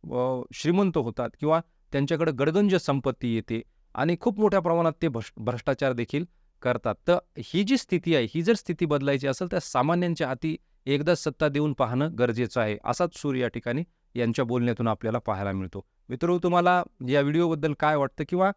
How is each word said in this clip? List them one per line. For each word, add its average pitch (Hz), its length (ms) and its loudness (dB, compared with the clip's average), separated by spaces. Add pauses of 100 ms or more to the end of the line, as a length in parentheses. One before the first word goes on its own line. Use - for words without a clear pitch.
(120)
अ, 127 300 -2 (120)
श्रीमंत 175 440 0
होतात 117 320 -4 (100)
किंवा 156 220 2 (300)
त्यांच्याकडे 151 400 0
गडगंज 160 440 2
संपत्ती 131 600 0
येते 113 260 -4 (340)
आणि 160 240 0
खूप 208 200 0
मोठ्या 202 200 4
प्रमाणात 165 320 2 (100)
ते 165 60 2
भ्रष्ट-, 117 360 -6
भ्रष्टाचार 123 500 0
देखील 123 320 -2 (360)
करतात. 120 340 0 (120)
तर 175 100 6 (200)
ही 160 260 -2
जी 247 140 2
स्थिती 170 380 0
आहे 120 200 2
ही 165 60 0
जर 190 120 4
स्थिती 175 320 -2
बदलायची 143 420 0
असेल 151 240 -4
तर 185 80 0
सामान्यांच्या 165 680 0
हाती 156 300 -4 (280)
एकदा 147 300 2
सत्ता 156 320 -2
देऊन 147 260 0
पाहणं 127 360 0 (100)
गरजेचं 120 420 0
आहे, 107 240 0
असाच 165 320 -2
सूर 143 180 -4
या 123 120 0
ठिकाणी 120 360 -4 (320)
यांच्या 120 300 0
बोलण्यातून 120 420 0
आपल्याला 113 320 -2
पाहायला 101 320 -4
मिळतो. 95 340 -8 (240)
मित्रो, 170 300 0
तुम्हाला 175 440 4 (260)
या 143 120 4
व्हिडिओबद्दल 156 580 0
काय 156 160 2
वाटतं 139 340 -2
किंवा 185 280 2